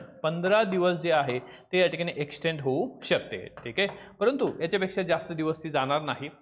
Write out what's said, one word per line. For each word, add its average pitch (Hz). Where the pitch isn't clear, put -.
पंधरा 175
दिवस 180
जे 165
आहे 139
ते -
या 180
ठिकाणी 165
एक्सटेंड 165
होऊ 139
शकते, 143
ठीक -
आहे, 196
परंतु 247
याच्यापेक्षा 190
जास्त 165
दिवस 156
ती 165
जाणार 143
नाही, 139